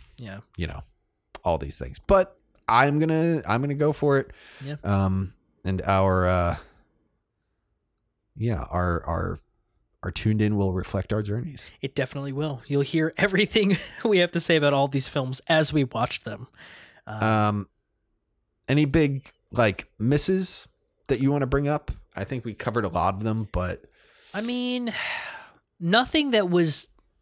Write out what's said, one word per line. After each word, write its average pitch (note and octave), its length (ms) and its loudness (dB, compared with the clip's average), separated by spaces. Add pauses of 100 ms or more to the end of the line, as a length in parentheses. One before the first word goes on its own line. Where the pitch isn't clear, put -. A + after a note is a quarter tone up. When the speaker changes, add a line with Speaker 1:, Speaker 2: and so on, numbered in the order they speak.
(160)
Speaker 1:
Yeah. G2 220 -14 (180)
Speaker 2:
you E2+ 100 -4
know, - 140 -10 (640)
all E2 140 0
these C#2 200 -10
things. B1 280 -12
But F#3+ 280 4 (320)
I'm C#3 320 4
gonna, D#3+ 480 0
I'm A2+ 140 0
gonna C#3+ 140 -2
go D3 180 0
for C#3+ 260 2
it. C3+ 120 -4 (340)
Speaker 1:
Yeah. C#3+ 200 -10
Speaker 2:
Um, F#2+ 500 0 (320)
and F#2 160 -2
our, F#2+ 440 4
uh, F2 300 2 (1800)
yeah, A2 240 -2 (100)
our, F2 340 -2
our, F2 360 -4 (640)
our F#2+ 80 -6
tuned G#2+ 300 0
in G#2+ 160 2
will G2 160 2
reflect F#2 400 -4
our G#2+ 100 0
journeys. A#2+ 480 -8 (120)
Speaker 1:
It C#3 120 -8
definitely C#3 380 -4
will. C#3+ 340 -6
You'll C#3+ 160 0
hear D#3+ 320 0
<laughs> - 40 -8
everything G3+ 580 2 (280)
we G#3 140 4
have F3 140 2
to E3+ 80 0
say E3 160 4
about D3 160 4
all C#3 160 4
these C3+ 200 -2
films C3 400 -2
as D#3 240 4
we D3 120 2
watch - 360 -4
them. A2+ 260 -12 (600)
Um, G#2+ 160 -8
Speaker 2:
Um, G#2+ 460 2 (1000)
any D3 160 4
big, C#3 480 2 (180)
like, A2 480 0
misses D#3+ 720 0 (400)
that B2+ 120 0
you C3+ 120 2
wanna C#3 140 0
bring C#3+ 220 0
up? D3 220 -4 (240)
I G2 100 -6
think B2 200 -8
we A2+ 100 -8
covered A2+ 300 -2
a F#2+ 40 -2
lot F2 260 0
of G2+ 80 -6
them, A2 300 -2
but F2+ 320 -4 (500)
Speaker 1:
I G3+ 60 -6
mean, B3 520 -4 (440)
<sighs> - 440 -20
nothing B3+ 520 2
that G3 180 4
was E3+ 380 2 (340)